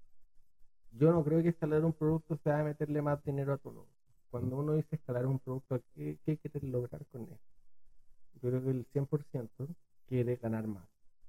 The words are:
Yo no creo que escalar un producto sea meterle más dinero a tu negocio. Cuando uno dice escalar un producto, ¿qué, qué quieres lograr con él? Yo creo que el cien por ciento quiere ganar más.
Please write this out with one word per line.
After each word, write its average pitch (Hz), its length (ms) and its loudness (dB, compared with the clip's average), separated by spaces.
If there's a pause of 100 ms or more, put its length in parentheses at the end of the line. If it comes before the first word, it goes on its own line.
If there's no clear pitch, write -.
(920)
Yo 143 180 6
no 170 140 6
creo 160 180 4
que 170 60 4
escalar 156 340 2
un 165 80 4
producto 160 460 2
sea 151 260 2
meterle 151 380 -2
más 147 240 2
dinero 139 260 0
a 135 60 0
tu 123 140 -10
negocio. 113 220 -18 (360)
Cuando 127 280 -2
uno 151 180 2
dice 156 200 0
escalar 123 300 -2
un 135 140 2
producto, 127 420 -4 (120)
¿qué, 151 300 -6
qué 156 140 0
quieres 147 260 -8
lograr 127 440 -4
con 120 160 -10
él? - 140 -14 (1040)
Yo 123 80 0
creo 127 140 0
que 131 80 0
el 127 200 -2
cien 139 140 0
por 147 200 -2
ciento 127 420 -8 (400)
quiere 120 300 2
ganar 113 280 -2
más. 101 220 -6 (420)